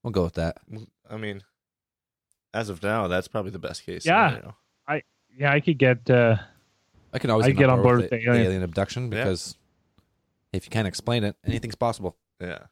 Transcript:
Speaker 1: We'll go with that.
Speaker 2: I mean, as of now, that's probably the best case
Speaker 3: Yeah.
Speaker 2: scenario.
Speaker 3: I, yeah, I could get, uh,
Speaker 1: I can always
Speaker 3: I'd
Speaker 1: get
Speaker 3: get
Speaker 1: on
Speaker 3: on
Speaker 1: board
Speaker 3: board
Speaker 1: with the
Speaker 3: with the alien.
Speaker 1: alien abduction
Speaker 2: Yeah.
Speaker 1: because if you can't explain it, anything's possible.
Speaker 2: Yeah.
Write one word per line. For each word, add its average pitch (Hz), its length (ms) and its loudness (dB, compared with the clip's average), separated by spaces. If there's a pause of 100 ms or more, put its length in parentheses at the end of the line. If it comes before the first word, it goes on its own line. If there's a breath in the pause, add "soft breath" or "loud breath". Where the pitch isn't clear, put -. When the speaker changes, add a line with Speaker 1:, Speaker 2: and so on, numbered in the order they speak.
Speaker 1:
We'll 120 100 -8
go 95 120 2
with 85 100 -4
that. 82 240 -4 (500)
Speaker 2:
I 110 80 -14
mean, 104 260 -12 (1120)
as 107 140 -4
of 87 140 -10
now, 104 260 -2
that's 90 200 -2
probably 101 220 -6
the 95 80 -12
best - 260 -10
case 87 220 -12
Speaker 3:
Yeah. 185 240 4
Speaker 2:
scenario. - 260 -12 (320)
Speaker 3:
I, 123 140 -4 (340)
yeah, 139 160 0
I 147 80 4
could 147 180 0
get, 127 320 4
uh, 120 260 6 (760 loud breath)
Speaker 1:
I - 60 -6
can 127 120 -2
always 113 160 4
Speaker 3:
I'd 139 40 6
Speaker 1:
get 135 80 0
Speaker 3:
get 131 120 6
Speaker 1:
on 123 80 4
Speaker 3:
on 98 60 2
Speaker 1:
board 123 140 6
Speaker 3:
board - 40 4
Speaker 1:
with - 80 -4
the 120 60 0
Speaker 3:
with 113 80 -6
the 123 60 2
alien. 117 160 4
Speaker 1:
alien 92 160 0
abduction 98 420 -4
Speaker 2:
Yeah. 110 140 -6
Speaker 1:
because 98 380 -4 (960)
if 95 120 -6
you - 60 -20
can't 110 180 -2
explain 120 360 -2
it, 101 200 -4
anything's 113 300 -6
possible. 107 420 -4 (240)
Speaker 2:
Yeah. 90 320 -12